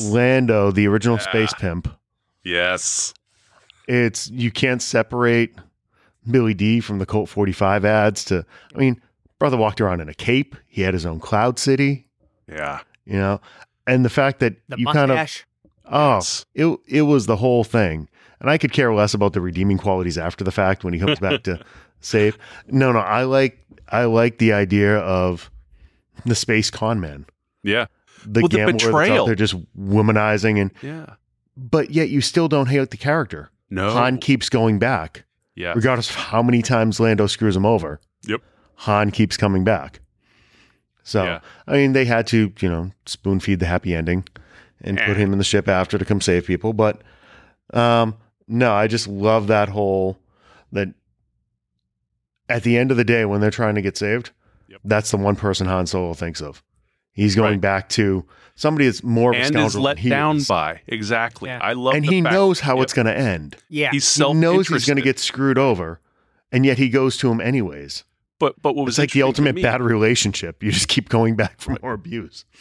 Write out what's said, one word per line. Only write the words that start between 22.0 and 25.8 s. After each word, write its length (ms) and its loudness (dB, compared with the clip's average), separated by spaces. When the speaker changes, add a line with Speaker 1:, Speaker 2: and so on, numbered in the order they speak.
Speaker 1:
save. 360 0
No, 240 2
no, 80 4
I 240 0
like, 400 0
I 160 0
like 340 2
the 140 4
idea 460 2
of 520 -2